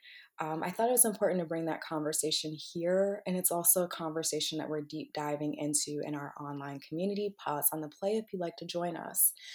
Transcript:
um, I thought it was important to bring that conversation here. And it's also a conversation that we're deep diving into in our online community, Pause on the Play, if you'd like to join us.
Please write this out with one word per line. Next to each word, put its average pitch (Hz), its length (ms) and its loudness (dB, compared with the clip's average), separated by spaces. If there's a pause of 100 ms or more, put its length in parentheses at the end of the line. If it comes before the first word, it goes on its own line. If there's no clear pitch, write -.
(380)
um, 160 240 -2
I 185 80 0
thought 226 180 4
it 254 40 4
was 240 120 6
important 190 360 4
to 165 60 0
bring 165 200 -2
that 156 160 -2
conversation 156 680 0
here. 185 720 0
And 185 100 2
it's 185 160 2
also 175 320 4
a 175 40 0
conversation 156 720 -2
that 139 100 -2
we're 151 120 -2
deep 151 320 -8
diving 147 420 0
into 147 500 -2
in 147 100 -4
our 143 260 -6
online 143 400 -8
community, 196 580 -2
Pause 147 340 0
on 160 80 -2
the 151 80 -4
Play, 202 280 -2
if 220 160 -4
you'd 185 80 -2
like 170 160 -4
to 170 100 -8
join 170 300 -2
us. - 360 2 (220)